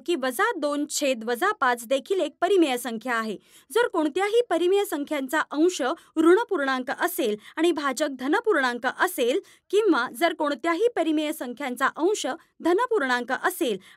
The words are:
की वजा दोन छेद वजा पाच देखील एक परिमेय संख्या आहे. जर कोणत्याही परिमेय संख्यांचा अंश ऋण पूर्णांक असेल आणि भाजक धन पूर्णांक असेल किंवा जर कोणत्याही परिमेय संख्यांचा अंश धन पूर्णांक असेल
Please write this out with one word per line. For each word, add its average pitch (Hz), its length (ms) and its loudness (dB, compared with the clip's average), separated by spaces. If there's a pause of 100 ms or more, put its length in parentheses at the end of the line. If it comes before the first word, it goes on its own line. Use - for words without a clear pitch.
की 349 100 0
वजा 269 420 0
दोन 294 320 -2
छेद 262 340 -2
वजा 247 280 0
पाच 247 360 0
देखील 277 320 -2
एक 285 220 -2
परिमेय 339 360 4
संख्या 240 380 -6
आहे. 220 220 -4 (340)
जर 466 160 2
कोणत्याही 381 600 0
परिमेय 359 360 2
संख्यांचा 294 540 -4 (120)
अंश 320 300 2 (360)
ऋण 330 220 6 (100)
पूर्णांक 269 420 -2
असेल 254 440 -2 (200)
आणि 339 160 2
भाजक 285 360 -2 (120)
धन 277 160 0 (100)
पूर्णांक 262 400 0
असेल 277 540 0 (300)
किंवा 339 460 2
जर 320 180 0
कोणत्याही 320 600 0
परिमेय 311 380 0
संख्यांचा 262 600 -4
अंश 320 320 0 (340)
धन 339 160 2 (120)
पूर्णांक 262 420 0
असेल 254 460 -2 (200)